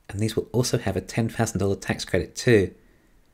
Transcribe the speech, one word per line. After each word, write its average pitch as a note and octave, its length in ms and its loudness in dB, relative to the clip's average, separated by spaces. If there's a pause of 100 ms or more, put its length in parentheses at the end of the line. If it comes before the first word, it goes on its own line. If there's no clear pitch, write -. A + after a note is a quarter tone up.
and G2 100 -8
these A2 160 -2
will - 160 -2
also B2+ 280 0
have G2+ 180 -2
a F#2 40 0
ten A2+ 280 -2
thousand A2 320 -2
dollar G2 160 2
tax - 280 -6
credit - 300 -2
too. G#2+ 400 4 (600)